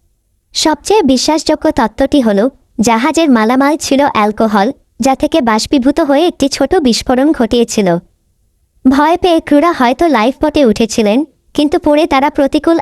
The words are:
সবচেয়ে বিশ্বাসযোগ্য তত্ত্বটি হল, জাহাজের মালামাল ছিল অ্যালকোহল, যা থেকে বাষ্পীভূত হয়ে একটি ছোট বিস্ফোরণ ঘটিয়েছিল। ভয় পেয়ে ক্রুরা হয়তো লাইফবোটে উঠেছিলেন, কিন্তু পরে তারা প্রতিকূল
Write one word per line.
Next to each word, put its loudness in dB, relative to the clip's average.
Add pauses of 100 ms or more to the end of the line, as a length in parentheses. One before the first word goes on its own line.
(560)
সবচেয়ে 0
বিশ্বাসযোগ্য 0
তত্ত্বটি 0
হল, 0 (400)
জাহাজের 0
মালামাল 2
ছিল -2 (120)
অ্যালকোহল, 0 (320)
যা 2
থেকে -2
বাষ্পীভূত 0
হয়ে 0
একটি -2
ছোট -2
বিস্ফোরণ 0
ঘটিয়েছিল। 0 (1000)
ভয় 2
পেয়ে 0
ক্রুরা 0
হয়তো 0
লাইফবোটে 0
উঠেছিলেন, 0 (340)
কিন্তু 0
পরে 2
তারা 0
প্রতিকূল 0